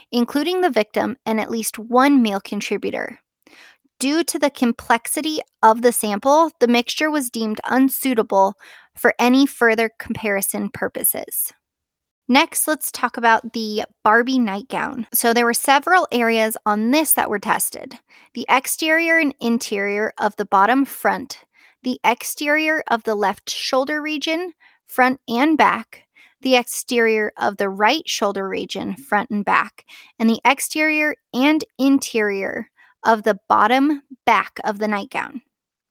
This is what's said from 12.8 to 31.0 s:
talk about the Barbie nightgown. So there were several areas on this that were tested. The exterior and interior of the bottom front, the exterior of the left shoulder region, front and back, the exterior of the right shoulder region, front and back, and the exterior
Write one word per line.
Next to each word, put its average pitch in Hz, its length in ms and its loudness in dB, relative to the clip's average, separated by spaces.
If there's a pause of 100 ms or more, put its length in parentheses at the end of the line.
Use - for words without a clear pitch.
talk - 240 -6
about 226 380 2
the 214 320 -6 (180)
Barbie 240 340 4
nightgown. 202 760 -4
So 233 200 2
there 240 120 2
were 233 80 2
several 294 580 2
areas 226 540 0
on 214 260 0
this 302 220 2
that - 160 -2
were 208 100 -2
tested. - 580 -4 (360)
The - 160 -8
exterior 320 680 2
and 302 220 0
interior 208 800 -2
of 214 180 -2
the 208 80 -4
bottom 208 400 4
front, - 560 -4 (440)
the 254 200 -6
exterior 302 880 0
of 226 120 -2
the 220 120 -2
left 202 340 -4
shoulder 277 520 -2
region, 320 500 -4 (360)
front 254 420 0
and 277 280 2
back, - 460 0 (380)
the 262 160 2
exterior 226 800 0
of 202 180 -2
the 196 140 -2
right 214 360 0
shoulder 196 440 -4
region, 190 480 -8
front - 320 -4
and 208 160 -4
back, - 400 -2 (340)
and 226 100 4
the 226 140 0
exterior 302 720 0 (180)